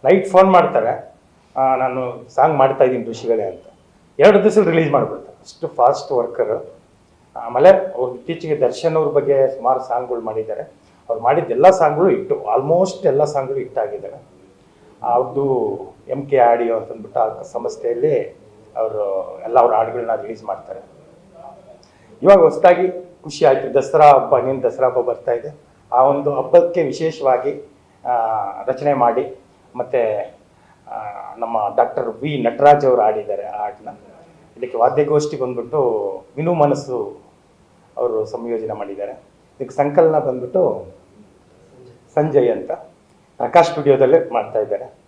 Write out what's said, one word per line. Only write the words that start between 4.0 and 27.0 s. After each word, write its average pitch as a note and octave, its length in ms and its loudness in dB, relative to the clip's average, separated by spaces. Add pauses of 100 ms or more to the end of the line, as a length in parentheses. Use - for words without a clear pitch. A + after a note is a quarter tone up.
ಎರಡು G3 200 8
ದಿವಸದಲ್ಲಿ F#3+ 320 4
ರಿಲೀಸ್ D#3+ 200 2
ಮಾಡ್ಬಿಡ್ತಾರೆ, - 400 -4
ಅಷ್ಟು - 360 -14
ಫಾಸ್ಟ್ C3+ 440 0
ವರ್ಕರ್. A#2 540 -2 (720)
ಆಮೇಲೆ A#2+ 320 4
ಅವ್ರು B2+ 460 0
ಇತ್ತೀಚೆಗೆ D#3 420 -6
ದರ್ಶನ್ D#3+ 380 -2
ಅವ್ರ D#3 120 0
ಬಗ್ಗೆ C#3 400 2
ಸುಮಾರು B2+ 320 -2
ಸಾಂಗ್ಗಳು B2 420 -6
ಮಾಡಿದ್ದಾರೆ. A2 400 -8 (480)
ಅವ್ರು A#2 140 -6
ಮಾಡಿದ B2 280 0
ಎಲ್ಲ C#3 180 6
ಸಾಂಗ್ಗಳು E3+ 400 2
ಹಿಟ್ಟು, - 260 -2
almost C#3+ 720 0
ಎಲ್ಲ C#3+ 160 2
ಸಾಂಗ್ಗಳು C#3 340 -4
ಹಿಟ್ B2 200 -8
ಆಗಿದ್ದಾವೆ. G#2 440 -8 (840)
ಅವ್ರದ್ದು B2 760 -2 (300)
ಎಂ C#3 160 -8
ಕೆ C#3 120 0
ಆಡಿಯೋ A#2 380 2
ಅಂತಂದ್ಬಿಟ್ಟು - 440 -8
ಆ G#2+ 220 -2
ಸಂಸ್ಥೆಯಲ್ಲಿ A#2+ 960 -4 (400)
ಅವರು G#2 500 -4 (160)
ಎಲ್ಲ A#2 160 2
ಅವ್ರ A#2 140 4
ಹಾಡುಗಳನ್ನ A2+ 480 -2
ರಿಲೀಸ್ G#2+ 220 -14
ಮಾಡ್ತಾರೆ. - 580 -14 (1200)
ಇವಾಗ F#3+ 160 8
ಹೊಸದಾಗಿ F3+ 520 4 (320)
ಖುಷಿ D#3 220 -2
ಆಯ್ತು, C3+ 280 2
ದಸರಾ D3 360 6
ಹಬ್ಬ, C3+ 280 4
ಇನ್ನೇನು C3 260 -2
ದಸರಾ B2+ 240 0
ಹಬ್ಬ B2 120 0
ಬರ್ತಾ A#2+ 320 -4
ಇದೆ, D3 240 -6 (380)
ಆ B2+ 100 4
ಒಂದು C#3+ 280 0
ಹಬ್ಬಕ್ಕೆ E3+ 520 2
ವಿಶೇಷವಾಗಿ, C#3 880 -4 (360)